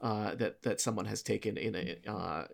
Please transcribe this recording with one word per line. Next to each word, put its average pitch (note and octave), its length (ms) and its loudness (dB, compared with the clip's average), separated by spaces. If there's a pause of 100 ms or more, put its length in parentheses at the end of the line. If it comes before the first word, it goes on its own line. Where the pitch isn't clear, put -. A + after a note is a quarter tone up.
uh, G#2 320 2
that, - 280 0
that G#2+ 180 2
someone G#2+ 260 2
has G2+ 160 -2
taken A2 340 2
in - 180 0
a, - 360 -4
uh, F2 440 -2